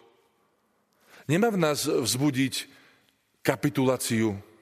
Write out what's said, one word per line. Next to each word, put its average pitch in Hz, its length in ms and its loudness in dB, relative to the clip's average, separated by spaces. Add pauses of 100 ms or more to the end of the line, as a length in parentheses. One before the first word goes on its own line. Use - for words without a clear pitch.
(1200)
nemá 185 240 0
v 202 120 -2
nás 147 280 0
vzbudiť 131 800 0 (720)
kapituláciu 127 960 0 (260)